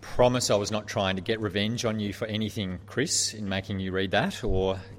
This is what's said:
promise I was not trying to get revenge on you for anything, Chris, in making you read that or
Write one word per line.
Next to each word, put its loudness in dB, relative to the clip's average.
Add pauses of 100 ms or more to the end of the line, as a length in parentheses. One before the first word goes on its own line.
(180)
promise 4
I 4
was 2
not -2
trying 0
to -4
get -2
revenge 0
on 0
you -2
for -4
anything, -2
Chris, 0
in -6
making -2
you -2
read 0
that 2
or 2 (180)